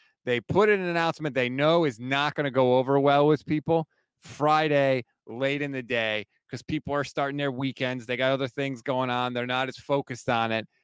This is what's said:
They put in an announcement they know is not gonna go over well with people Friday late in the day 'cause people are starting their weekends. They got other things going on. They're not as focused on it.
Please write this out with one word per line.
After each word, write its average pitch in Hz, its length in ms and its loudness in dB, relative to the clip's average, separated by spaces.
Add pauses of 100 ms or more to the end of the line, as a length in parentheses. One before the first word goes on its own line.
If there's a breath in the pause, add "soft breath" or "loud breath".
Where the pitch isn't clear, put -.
(260 soft breath)
They 123 140 0
put 196 280 2
in 202 140 2
an 180 60 -4
announcement 165 460 -2
they 123 140 0
know 151 360 2
is 120 140 -2
not 139 360 -2
gonna 143 160 -2
go 127 260 4
over 135 240 4
well 143 260 6
with 151 200 2
people 156 420 -2 (300)
Friday 147 840 2 (220)
late 135 360 -4
in 143 100 -6
the 131 100 -6
day 110 440 -2 (240)
'cause 127 120 -10
people 147 300 -6
are 143 120 -2
starting 143 340 -4
their 143 120 -2
weekends. 127 540 -6
They 120 140 -4
got 131 140 2
other 135 160 -2
things 135 340 -6
going 127 260 -2
on. 123 240 -2
They're 123 140 -4
not 127 220 -2
as 127 100 -12
focused 139 500 -4
on 113 240 0
it. 110 160 -4 (160)